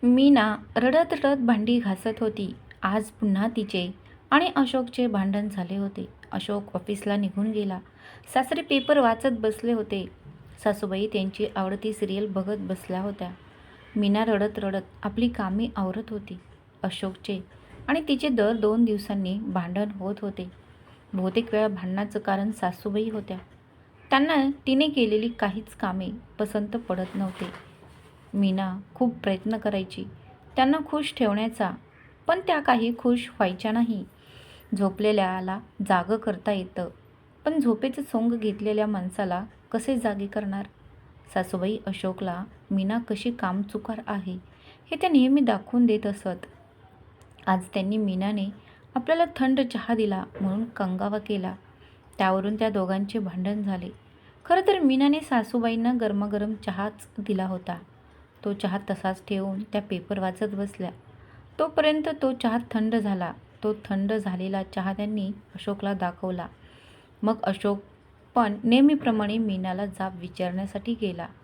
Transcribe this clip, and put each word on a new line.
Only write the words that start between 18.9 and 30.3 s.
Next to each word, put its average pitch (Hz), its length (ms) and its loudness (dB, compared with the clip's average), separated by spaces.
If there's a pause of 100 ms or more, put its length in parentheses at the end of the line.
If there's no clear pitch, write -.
भांडण 190 520 -2
होत 196 300 -6
होते. 196 300 -8 (640)
बहुतेक 190 400 0
वेळा 214 140 4
भांडणाचं 196 520 -4
कारण 196 320 0
सासूबाई 208 580 -2
होत्या. 202 280 -8 (720)
त्यांना 294 260 4 (320)
तिने 269 200 4
केलेली 233 420 2
काहीच 214 460 -4
कामे 185 340 -4 (300)
पसंत 208 280 -2
पडत 185 480 -4
नव्हते. 190 540 -6 (640)
मीना 190 460 0 (160)
खूप 247 200 0
प्रयत्न 208 420 -2
करायची 196 480 -4 (500)